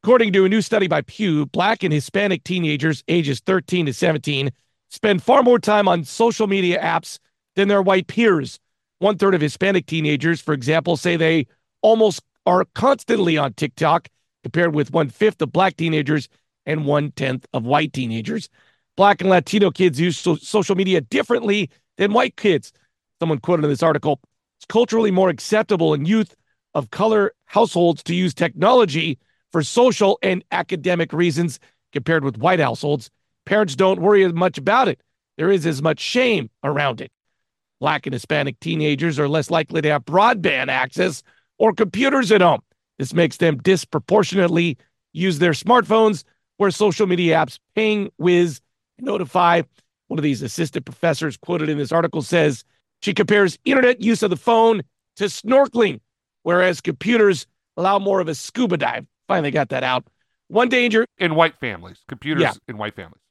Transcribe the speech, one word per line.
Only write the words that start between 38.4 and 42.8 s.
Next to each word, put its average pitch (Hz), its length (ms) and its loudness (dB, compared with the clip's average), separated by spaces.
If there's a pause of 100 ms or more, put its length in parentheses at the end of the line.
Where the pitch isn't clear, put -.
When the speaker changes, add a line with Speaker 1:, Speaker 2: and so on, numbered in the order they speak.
Speaker 1:
teenagers 151 580 -4
are 143 120 -2
less 151 200 -2
likely 160 320 -2
to 147 80 0
have 147 160 0
broadband 170 600 0
access 131 560 -4 (340)
or 220 160 4
computers 233 580 0
at 208 100 6
home. 156 180 4 (400)